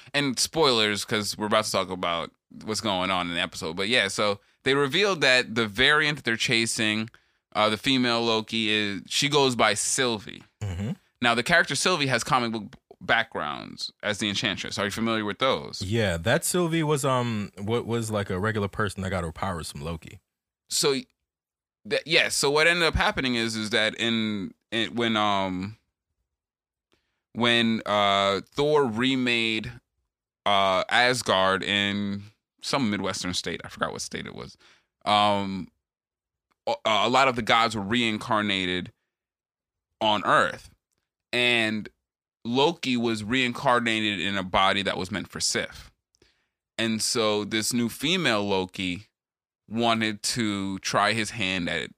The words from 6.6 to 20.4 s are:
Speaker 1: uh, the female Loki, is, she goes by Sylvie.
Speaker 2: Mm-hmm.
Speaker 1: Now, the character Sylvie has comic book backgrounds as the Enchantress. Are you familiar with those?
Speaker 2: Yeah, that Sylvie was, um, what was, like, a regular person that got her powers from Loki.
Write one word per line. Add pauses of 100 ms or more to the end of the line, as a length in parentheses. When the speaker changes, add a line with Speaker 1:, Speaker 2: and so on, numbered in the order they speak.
Speaker 1:
uh,
the
female
Loki,
is,
she
goes
by
Sylvie. (200)
Speaker 2:
Mm-hmm. (300)
Speaker 1:
Now,
the
character
Sylvie
has
comic
book (260)
backgrounds (120)
as
the
Enchantress.
Are
you
familiar
with
those?
Speaker 2:
Yeah,
that
Sylvie
was,
um,
what
was,
like,
a
regular
person
that
got
her
powers
from
Loki. (500)